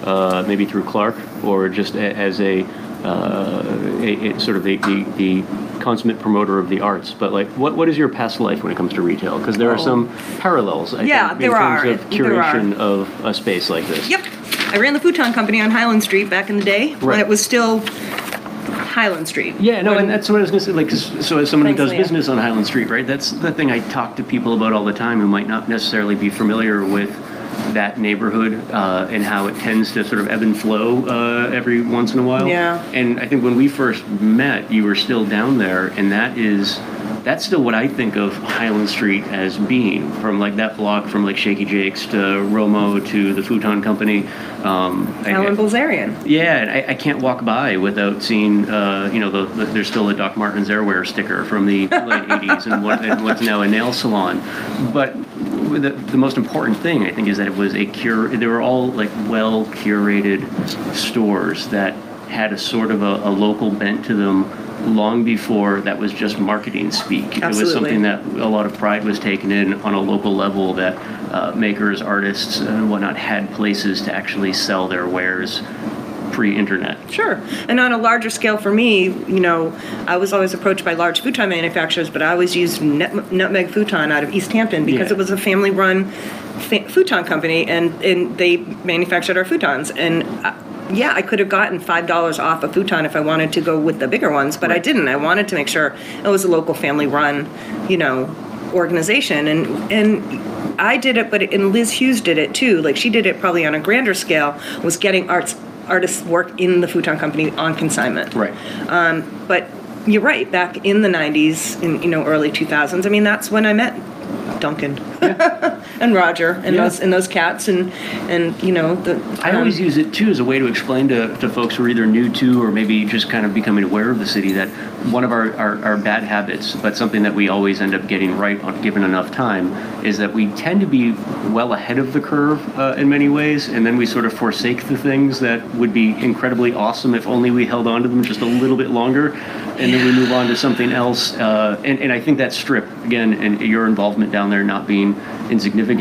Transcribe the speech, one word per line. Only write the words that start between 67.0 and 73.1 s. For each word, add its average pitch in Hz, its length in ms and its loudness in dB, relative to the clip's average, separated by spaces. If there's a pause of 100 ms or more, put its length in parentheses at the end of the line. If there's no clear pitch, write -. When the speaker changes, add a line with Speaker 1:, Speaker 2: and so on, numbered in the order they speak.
Speaker 1:
It - 200 -4
was 104 160 0
Speaker 2:
Absolutely. 113 120 2
Speaker 1:
something 113 300 2
that 104 220 0 (180)
a 113 60 0
lot 107 180 2
of 98 120 -6
pride 107 260 0
was 104 140 0
taken 98 340 -2
in 101 300 2
on 104 120 -2
a 98 60 2
local 101 340 0
level, 98 400 0
that, 92 220 0 (360)
uh, 90 220 -2
makers, 104 460 0
artists, 101 600 -2
and 110 300 0
whatnot 101 260 -2